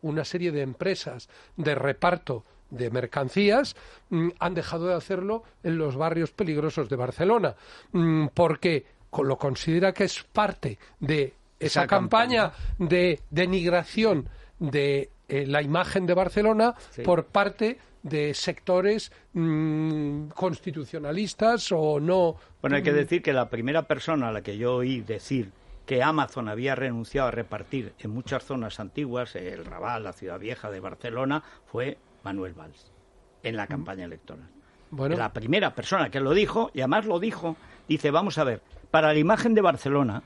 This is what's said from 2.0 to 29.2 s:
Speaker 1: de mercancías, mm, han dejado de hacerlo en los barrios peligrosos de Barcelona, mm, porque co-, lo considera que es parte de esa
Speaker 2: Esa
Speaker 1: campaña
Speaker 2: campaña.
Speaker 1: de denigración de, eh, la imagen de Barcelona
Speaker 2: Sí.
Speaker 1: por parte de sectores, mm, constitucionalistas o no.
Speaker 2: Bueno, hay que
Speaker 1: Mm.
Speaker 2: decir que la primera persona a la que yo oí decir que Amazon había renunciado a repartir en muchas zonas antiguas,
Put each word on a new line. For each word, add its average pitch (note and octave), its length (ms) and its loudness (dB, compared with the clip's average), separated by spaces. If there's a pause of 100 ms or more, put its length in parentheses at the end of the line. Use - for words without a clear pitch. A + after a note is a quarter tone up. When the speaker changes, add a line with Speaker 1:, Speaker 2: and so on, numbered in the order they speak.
Speaker 1:
de A#2+ 220 -4
mercancías, D3 840 0 (340)
mm, E3+ 200 0 (100)
han F3+ 140 -2
dejado E3+ 340 -4
de F#3 60 2
hacerlo F#3+ 500 -4 (200)
en E3 160 -2
los C#3+ 160 -2
barrios E3 360 0
peligrosos D3+ 560 -2
de C3+ 100 -2
Barcelona, D#3+ 580 2 (380)
mm, D#3+ 400 2
porque D#3+ 520 2 (240)
co-, - 140 -2
lo C3+ 140 2
considera D#3+ 540 0
que F#3+ 120 0
es - 200 -4
parte F3+ 540 -2 (220)
de C#3+ 340 0 (260)
esa - 220 0
Speaker 2:
Esa C#3 60 2
Speaker 1:
campaña A3 640 4
Speaker 2:
campaña. - 380 -4
Speaker 1:
de F3+ 300 4 (120)
denigración F3 1000 2 (300)
de, C#3 500 0 (180)
eh, C#3 200 0
la D3 160 2
imagen F3+ 420 0
de F3 80 4
Barcelona G#3+ 600 4 (160)
Speaker 2:
Sí. - 100 -12
Speaker 1:
por E3 240 4
parte G#3 540 0 (240)
de D3 300 -2
sectores, F#3 760 0 (220)
mm, D#3 960 0
constitucionalistas E3+ 1400 -2
o D3+ 280 2
no. E3+ 360 4 (260)
Speaker 2:
Bueno, C#3 160 2
hay C#3 60 0
que D3 80 4
Speaker 1:
Mm. D3 40 4
Speaker 2:
decir D3 260 2
que D3+ 120 2
la B2 160 2
primera C3+ 380 0
persona C#3+ 420 -2
a - 20 -4
la G#2 100 -6
que G2+ 160 -8
yo A#2+ 180 0
oí B2+ 260 -2
decir G#2+ 500 -4 (340)
que B2+ 180 2
Amazon C3+ 460 0
había B2+ 260 -2
renunciado B2 540 -2
a - 20 -4
repartir A2 680 -6
en A2 120 -8
muchas B2 320 -6
zonas A#2 360 -8
antiguas, B2 560 -6